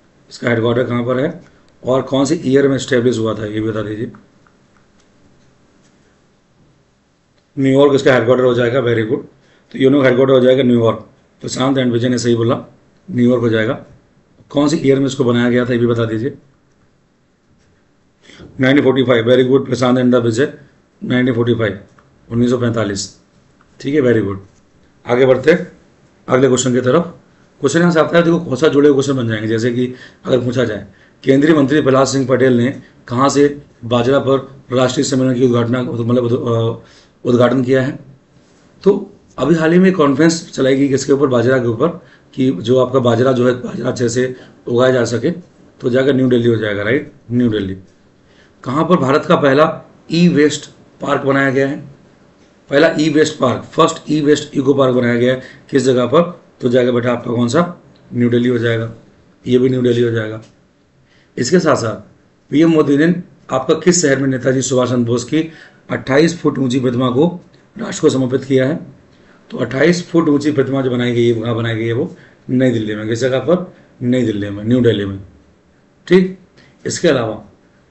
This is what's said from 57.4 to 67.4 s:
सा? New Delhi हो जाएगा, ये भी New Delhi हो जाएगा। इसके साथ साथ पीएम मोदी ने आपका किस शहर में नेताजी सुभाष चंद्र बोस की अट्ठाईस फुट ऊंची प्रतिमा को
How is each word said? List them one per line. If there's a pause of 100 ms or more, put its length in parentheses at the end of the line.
सा? (320)
New
Delhi
हो
जाएगा, (540)
ये
भी
New
Delhi
हो
जाएगा। (920)
इसके
साथ
साथ (540)
पीएम
मोदी
ने (280)
आपका
किस
शहर
में
नेताजी
सुभाष
चंद्र
बोस
की (400)
अट्ठाईस
फुट
ऊंची
प्रतिमा
को (380)